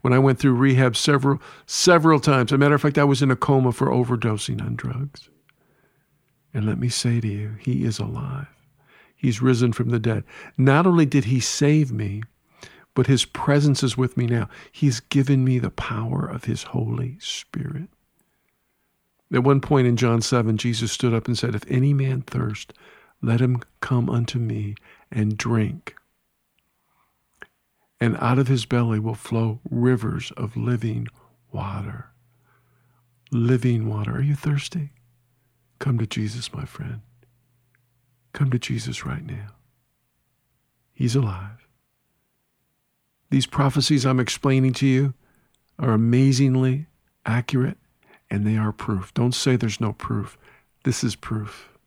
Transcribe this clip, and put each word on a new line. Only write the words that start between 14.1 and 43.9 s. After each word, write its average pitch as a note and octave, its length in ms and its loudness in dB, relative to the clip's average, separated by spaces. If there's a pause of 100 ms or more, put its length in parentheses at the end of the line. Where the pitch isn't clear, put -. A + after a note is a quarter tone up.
me B2 100 0
now. A#2 220 -2 (240)
He's C3 260 0
given C3+ 460 0
me B2+ 160 2
the - 100 -4
power - 560 -6
of - 180 -10
his - 200 -4
Holy A#2+ 560 -4
Spirit. - 680 -10 (1400)
At B2 120 2
one C#3 160 4
point C#3 260 2
in A#2+ 100 2
John A#2 240 2
seven, A2+ 360 0
Jesus A#2 340 -2
stood A#2+ 240 0
up A2+ 140 -2
and A#2+ 100 -2
said, - 160 -4
"If - 140 -6
any C3+ 260 2
man C3 280 -2
thirst, - 500 -6 (500)
let A#2 180 2
him B2 220 0 (180)
come A#2+ 300 0
unto A#2+ 300 -2
me A2 340 -4 (380)
and G#2+ 240 0
drink. A2 580 -4 (2000)
And A#2 160 0
out B2+ 220 2
of C3 100 2
his B2+ 180 0
belly A#2 320 0
will A2+ 160 -4
flow A2+ 460 -4 (100)
rivers A#2+ 680 0
of G#2+ 200 -8
living A#2 500 -4 (460)
water." G2 580 -10 (1200)
Living A#2+ 580 0
water. G#2+ 280 -4
Are C3 60 -2
you C#3+ 120 0
thirsty? C#3+ 560 -4 (880)
Come B2+ 200 -2
to A2+ 80 -2
Jesus, A2+ 460 -8
my C#3 120 -10
friend. A#2+ 360 -12 (1300)
Come C#3 180 0
to B2+ 80 0
Jesus - 480 -8
right C#3 180 -8
now. G#2 300 -12 (1400)
He's B2 220 -2
alive. G#2 520 -4 (1600)
These C3+ 160 2
prophecies C#3 600 0